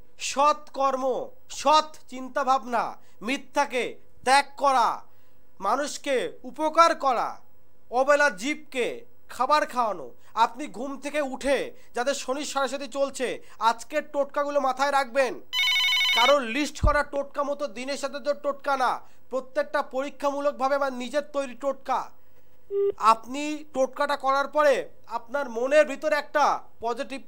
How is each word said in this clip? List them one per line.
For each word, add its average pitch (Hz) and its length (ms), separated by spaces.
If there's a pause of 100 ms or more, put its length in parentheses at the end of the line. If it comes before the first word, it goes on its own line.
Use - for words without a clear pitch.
(180)
সৎ 294 520
কর্ম, 262 580 (200)
সৎ 302 500 (100)
চিন্তাভাবনা, 254 880 (260)
মিথ্যাকে 247 760 (260)
ত্যাগ 277 200 (120)
করা, 233 540 (500)
মানুষকে 233 720 (100)
উপকার 311 520
করা, 196 460 (500)
অবেলা 285 400
জীবকে 214 760 (240)
খাবার 294 380
খাওয়ানো। 208 440 (240)
আপনি 240 320
ঘুম 247 340
থেকে 285 200
উঠে, 254 520 (220)
যাদের 247 200
শনির 269 300
সাড়ে 269 240
সাতি 269 200
চলছে, 254 540 (160)
আজকের 233 440 (100)
টোটকাগুলো 285 480
মাথায় 262 320
রাখবেন। 254 480 (720)
কারণ 262 280
list 247 440
করা 294 160
টোটকা 277 400
মতো 285 240
দিনের 254 300
সাথে 269 240
তো 285 140
টোটকা 277 420
না, 220 240 (300)
প্রত্যেকটা 285 520
পরীক্ষামূলকভাবে 277 920
আমার 277 180
নিজের 254 300
তৈরি 277 320
টোটকা। 262 560 (840)
আপনি 285 680 (100)
টোটকাটা 269 420
করার 269 320
পরে 269 400 (180)
আপনার 233 420
মনের 269 380
ভিতরে 294 300
একটা 285 460 (180)
positive 233 480